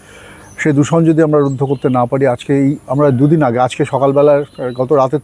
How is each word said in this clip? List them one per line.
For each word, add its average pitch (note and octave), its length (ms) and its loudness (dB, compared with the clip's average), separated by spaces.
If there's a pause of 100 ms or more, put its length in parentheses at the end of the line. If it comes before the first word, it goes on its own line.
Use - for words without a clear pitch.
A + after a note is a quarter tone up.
(580)
সে D#3 140 0
দূষণ D3 320 0
যদি D#3+ 180 2
আমরা D3+ 180 2
রুদ্ধ C#3 220 -2
করতে C#3 260 -4
না B2 180 0
পারি, C3+ 200 -2
আজকে C3 320 -2
এই C#3 180 0 (100)
আমরা C#3+ 240 0
দুদিন D3 320 2
আগে, A#2+ 160 0
আজকে B2+ 260 -2
সকালবেলা, C#3 480 2
আহ, C#3+ 420 -4
গত B2+ 180 -2
রাতের C3+ 320 0